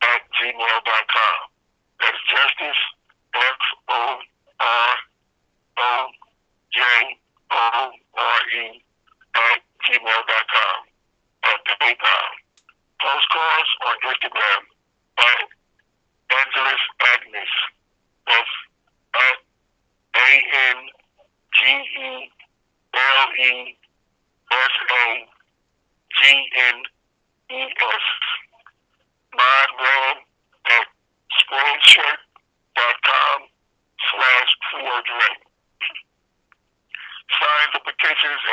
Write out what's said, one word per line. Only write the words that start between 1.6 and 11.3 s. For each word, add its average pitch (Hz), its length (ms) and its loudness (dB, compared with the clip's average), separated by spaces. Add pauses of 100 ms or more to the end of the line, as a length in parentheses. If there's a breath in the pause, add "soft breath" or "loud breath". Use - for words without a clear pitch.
That's - 320 -2
justice, 143 500 0 (540)
X 127 240 0 (320)
O 127 280 -2 (400)
R 120 360 2 (840)
O 123 280 0 (680)
J - 40 0 (720)
O 117 400 0 (280)
R 117 220 2 (180)
E 113 240 -10 (520)
at 117 240 2 (280)
gmail 113 440 0
dot 110 200 0
com, 107 280 0 (680)